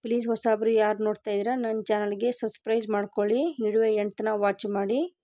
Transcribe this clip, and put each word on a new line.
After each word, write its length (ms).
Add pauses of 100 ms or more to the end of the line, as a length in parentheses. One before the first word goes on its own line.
ಪ್ಲೀಸ್ 280
ಹೊಸಬ್ರು 380 (120)
ಯಾರು 220
ನೋಡ್ತಾ 300
ಇದ್ದೀರಾ 280
ನನ್ನ 260
ಚಾನಲ್ಗೆ 400 (100)
ಸಬ್ಸ್ಕ್ರೈಬ್ 560
ಮಾಡ್ಕೊಳ್ಳಿ. 460 (240)
ವಿಡಿಯೋ 240 (140)
ಎಂಡ್ 160
ತನಕ 260
ವಾಚ್ 220 (100)
ಮಾಡಿ. 240 (240)